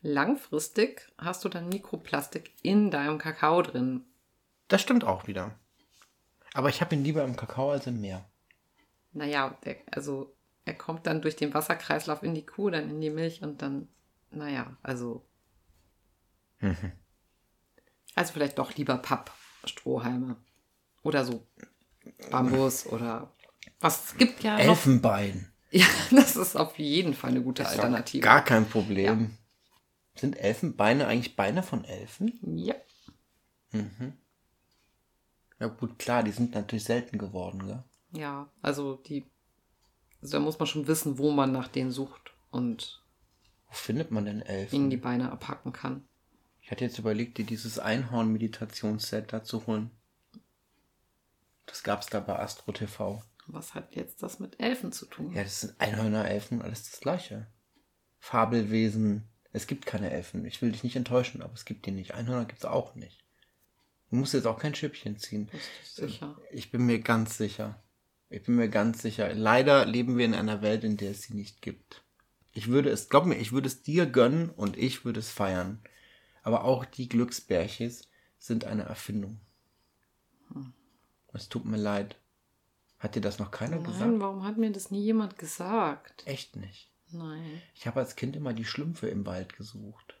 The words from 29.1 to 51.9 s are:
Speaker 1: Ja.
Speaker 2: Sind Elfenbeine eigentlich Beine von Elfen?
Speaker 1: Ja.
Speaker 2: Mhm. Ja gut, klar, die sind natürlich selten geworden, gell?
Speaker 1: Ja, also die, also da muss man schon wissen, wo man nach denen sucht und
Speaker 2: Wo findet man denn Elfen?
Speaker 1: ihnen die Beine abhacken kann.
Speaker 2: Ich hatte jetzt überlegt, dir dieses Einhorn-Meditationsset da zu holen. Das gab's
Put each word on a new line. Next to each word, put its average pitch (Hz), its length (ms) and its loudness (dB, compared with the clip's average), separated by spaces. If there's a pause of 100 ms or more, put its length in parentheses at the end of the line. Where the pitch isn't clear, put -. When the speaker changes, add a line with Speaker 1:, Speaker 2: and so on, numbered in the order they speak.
Speaker 1:
Ja. - 1000 -10
Speaker 2:
Sind 139 160 -2
Elfenbeine 123 680 2
eigentlich 120 300 0
Beine 113 260 2
von 127 220 -4
Elfen? 208 580 -6
Speaker 1:
Ja. 175 320 -4 (960)
Speaker 2:
Mhm. 110 440 -6 (1500)
Ja 117 80 -4
gut, - 300 -8
klar, 120 260 2
die 104 80 0
sind 120 220 0
natürlich 107 300 -4
selten 120 340 0
geworden, 98 460 -6
gell? 120 200 -8 (260)
Speaker 1:
Ja, 143 400 -10 (120)
also 143 340 -2
die, 135 340 -8 (880)
also 143 180 -4
da - 40 2
muss 156 160 -2
man 156 80 0
schon 147 220 -2
wissen, 156 300 0
wo 147 120 4
man 139 220 4
nach 127 160 -2
denen 127 240 -2
sucht 135 400 -10 (180)
und 120 540 -4 (640)
Speaker 2:
Wo - 60 -20
findet - 360 -4
man 107 140 0
denn 104 180 -4
Elfen? 98 320 -6
Speaker 1:
ihnen 139 160 4
die 131 60 0
Beine 123 340 -2
abhacken - 420 -10
kann. 135 360 -8 (520)
Speaker 2:
Ich - 100 -16
hatte 104 140 -4
jetzt 120 140 -4
überlegt, 110 400 -2
dir 113 80 -2
dieses 110 320 -6
Einhorn-Meditationsset 110 1500 -2
da 110 120 -6
zu - 220 -6
holen. 110 240 -2 (1800)
Das - 160 -16
gab's - 240 -2